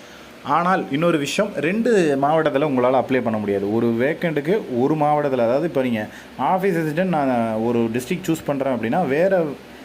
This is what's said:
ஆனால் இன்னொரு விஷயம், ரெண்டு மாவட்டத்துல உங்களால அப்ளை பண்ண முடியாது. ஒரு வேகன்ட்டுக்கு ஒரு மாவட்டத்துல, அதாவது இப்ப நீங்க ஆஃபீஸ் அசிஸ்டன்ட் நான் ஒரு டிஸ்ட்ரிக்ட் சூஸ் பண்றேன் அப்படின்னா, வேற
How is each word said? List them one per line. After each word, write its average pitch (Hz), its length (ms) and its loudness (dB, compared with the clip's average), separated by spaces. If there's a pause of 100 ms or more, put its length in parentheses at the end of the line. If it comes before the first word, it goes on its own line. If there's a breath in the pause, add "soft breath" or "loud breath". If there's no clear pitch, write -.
(420 loud breath)
ஆனால் 165 480 0
இன்னொரு 160 280 2
விஷயம், 143 380 -2
ரெண்டு 180 640 2
மாவட்டத்துல 147 420 2
உங்களால 127 400 2
அப்ளை 127 160 0
பண்ண 113 180 -2
முடியாது. 101 360 0
ஒரு 117 120 2
வேகன்ட்டுக்கு 147 760 0 (180)
ஒரு 139 160 2
மாவட்டத்துல, 147 520 2
அதாவது 139 200 2
இப்ப 143 160 -2
நீங்க 113 240 -2 (320 loud breath)
ஆஃபீஸ் 180 440 0
அசிஸ்டன்ட் 156 220 -2
நான் 131 480 0
ஒரு 113 260 0
டிஸ்ட்ரிக்ட் 120 480 -2
சூஸ் 160 180 -2
பண்றேன் 135 300 -2
அப்படின்னா, 123 320 -2
வேற 170 380 2 (400 loud breath)